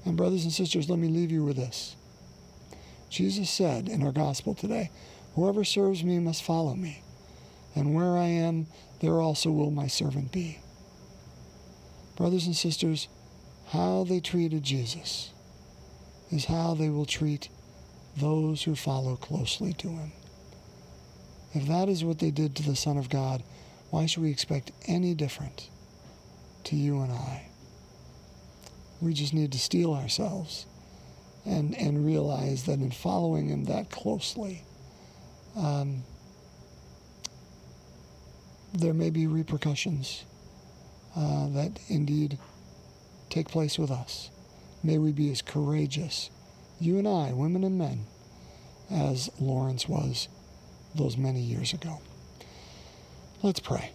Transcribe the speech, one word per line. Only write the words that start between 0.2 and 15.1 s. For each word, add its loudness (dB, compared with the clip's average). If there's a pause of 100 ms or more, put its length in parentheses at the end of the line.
and 0
sisters, 2
let 2
me 4
leave 4
you 4
with 2
this. -4 (1160)
Jesus 0
said 2
in 2
our 2
gospel 0
today, -2 (440)
"Whoever 4
serves 2
me 4
must 0
follow 2
me, -6 (720)
and 4
where 4
I 4
am, 2 (340)
there 4
also 2
will 4
my 0
servant 0
be." -4 (1600)
Brothers 2
and 0
sisters, 2 (640)
how 2
they 2
treated 0
Jesus -2 (1000)